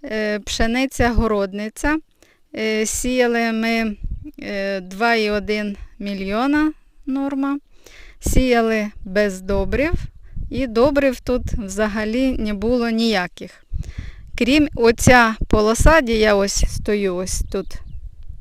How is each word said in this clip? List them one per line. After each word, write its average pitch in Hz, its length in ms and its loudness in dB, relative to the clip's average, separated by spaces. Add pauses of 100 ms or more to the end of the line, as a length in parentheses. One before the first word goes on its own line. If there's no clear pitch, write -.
е, 214 360 -6
пшениця-городниця. 226 1600 -2 (560)
Е, 220 300 -2
сіяли 240 680 0
ми, 226 440 -2 (440)
е, 196 420 -6
два 190 340 0
і 214 140 0
один 208 480 -2 (220)
мільйона 220 760 0 (320)
норма. 277 540 -2 (600)
Сіяли 226 680 4 (180)
без 196 360 0
добрив. 196 520 0 (560)
І 262 180 -2
добрив 262 520 2
тут 247 220 -2 (120)
взагалі 214 800 -2
не 214 220 -2
було 233 360 0
ніяких. 220 760 -2 (720)
Крім 277 380 4
оця 233 600 6 (120)
полоса, 226 540 6
де 233 120 0
я 214 220 4
ось 196 320 2
стою, 202 480 -2
ось 185 360 -4
тут 196 160 -4 (720)